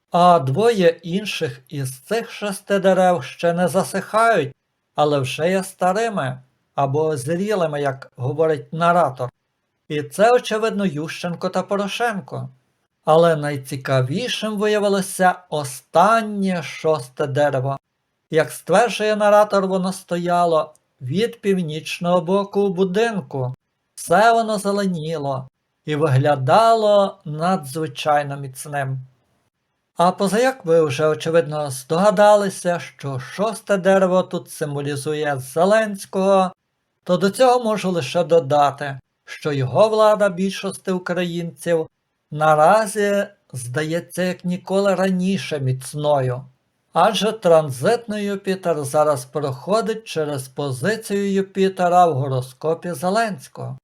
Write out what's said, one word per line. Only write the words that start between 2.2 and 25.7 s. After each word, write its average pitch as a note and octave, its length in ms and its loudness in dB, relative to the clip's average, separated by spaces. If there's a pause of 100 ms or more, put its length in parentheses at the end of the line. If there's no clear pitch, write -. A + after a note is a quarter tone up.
шести G3+ 480 -4
дерев F3+ 460 2
ще - 280 -2
не F3 160 0
засихають, F#3 880 0 (400)
але D3 260 2
вже C#3+ 300 -2
є F#3+ 140 0
старими F#3 760 -2 (360)
або D3 420 -2
зрілими, E3 640 -2
як C3+ 360 -6
говорить D3 560 -2
наратор. D#3+ 580 0 (580)
І D3+ 140 -4
це, G#3 300 2
очевидно, G#3+ 540 0
Ющенко E3 640 -6
та F#3 140 -4
Порошенко. G3 840 -4 (560)
Але E3 320 6
найцікавішим D3 1200 -4
виявилося G3+ 760 0 (160)
останнє F#3+ 1120 0
шосте D3+ 640 -4
дерево. C3+ 500 0 (540)
Як D#3 200 2
стверджує G#3+ 680 0
наратор, G#3 500 4
воно F#3 260 -2
стояло F3 840 0 (260)
від E3+ 400 -4
північного F3 800 -2
боку G3 480 -2
будинку. F3+ 840 -2 (400)
Все G3+ 380 4
воно A3 260 0
зеленіло E3 920 -4 (360)